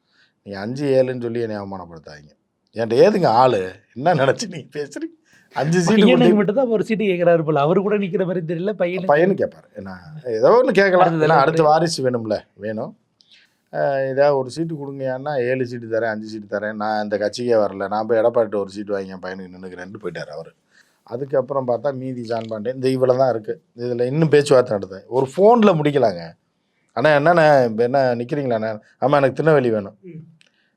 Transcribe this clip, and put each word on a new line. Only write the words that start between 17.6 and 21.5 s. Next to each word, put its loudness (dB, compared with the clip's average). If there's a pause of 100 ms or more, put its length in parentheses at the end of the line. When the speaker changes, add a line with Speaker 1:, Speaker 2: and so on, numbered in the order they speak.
Speaker 1:
நான் -4
போய் 0
எடப்பாடிட்ட 0
ஒரு -4
சீட்டு -10
வாங்கி -6
என் -16
பையனுக்கு -14
நின்னுக்கிறேன்ட்டு" -16
போயிட்டாரு -12
அவரு. -16 (500)
அதுக்கப்புறம் -6